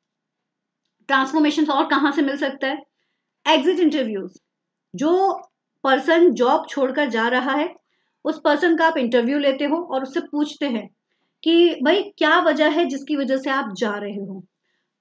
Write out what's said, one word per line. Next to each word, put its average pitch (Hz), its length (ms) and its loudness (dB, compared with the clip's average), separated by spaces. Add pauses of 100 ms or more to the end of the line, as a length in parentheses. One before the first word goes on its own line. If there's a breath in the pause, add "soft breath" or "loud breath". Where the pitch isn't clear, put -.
(1080)
ट्रांसफॉर्मेशन 294 580 0
और 294 200 0
कहाँ 285 260 0
से 294 100 0
मिल 277 160 -2
सकता 269 300 -4
है, 294 160 -6 (640)
Exit 302 340 2
interviews, 226 600 -2 (560)
जो 359 500 0 (380)
person 330 500 4
job 262 360 2
छोड़कर 269 400 -2
जा 226 180 0
रहा 247 240 -2
है 285 240 -2 (500)
उस 311 180 -4
person 320 320 2
का 320 100 2
आप 320 120 0
interview 240 420 0
लेते 277 260 0
हो 285 120 0
और 269 260 -6
उससे 269 160 -6
पूछते 294 460 -4
हैं 226 240 -4 (540)
कि 330 400 4
भाई 349 180 2 (160)
क्या 320 220 2
वजह 311 300 2
है 320 160 0
जिसकी 277 300 -6
वजह 269 220 0
से 269 120 -6
आप 269 280 -4
जा 208 180 -2
रहे 202 200 -8
हो। 190 280 -12 (580)